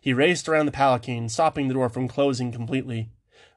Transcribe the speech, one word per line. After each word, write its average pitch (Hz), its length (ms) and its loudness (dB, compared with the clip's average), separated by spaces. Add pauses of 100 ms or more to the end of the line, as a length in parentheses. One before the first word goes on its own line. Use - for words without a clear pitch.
He 135 120 0
raced 156 360 2
around 156 160 4
the 143 60 -2
palanquin, 120 580 0
stopping 151 380 0
the 131 60 0
door 127 160 0
from 127 180 -4
closing 127 440 0
completely. 117 580 -6 (460)